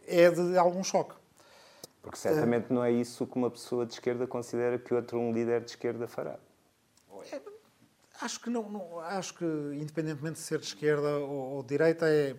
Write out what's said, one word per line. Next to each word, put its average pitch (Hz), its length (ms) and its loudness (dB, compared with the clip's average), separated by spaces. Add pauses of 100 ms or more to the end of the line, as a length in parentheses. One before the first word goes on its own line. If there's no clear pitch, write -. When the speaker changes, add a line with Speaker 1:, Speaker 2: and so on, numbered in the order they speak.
Speaker 1:
é 175 240 10
de 175 280 2
algum 180 260 4
choque. - 320 0 (840)
Speaker 2:
Porque - 160 -14
certamente 120 540 2
não 123 120 2
é 120 80 4
isso 120 340 0
que - 100 -10
uma 123 140 2
pessoa 120 360 -4
de 113 80 -12
esquerda 123 340 -2
considera 120 500 -2
que 123 160 -4
outro, 120 260 -2
um 117 140 0
líder 117 280 0
de 117 100 -14
esquerda, 117 360 -6
fará. - 300 -8 (920)
Speaker 1:
É, 294 100 -10 (800)
acho - 200 -8
que 233 80 -8
não, 226 200 -4
não, 175 300 -10
acho 175 340 -6
que, 175 120 -6
independentemente 151 880 -4
de - 100 -12
ser 156 140 -2
de - 60 -10
esquerda 147 520 0
ou, 139 380 -4
ou 135 60 -6
de 120 80 -12
direita, 160 380 4
é, 147 320 4